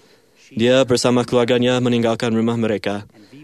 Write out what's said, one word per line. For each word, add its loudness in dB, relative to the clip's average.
dia 2
bersama 2
keluarganya 0
meninggalkan -2
rumah -2
mereka -4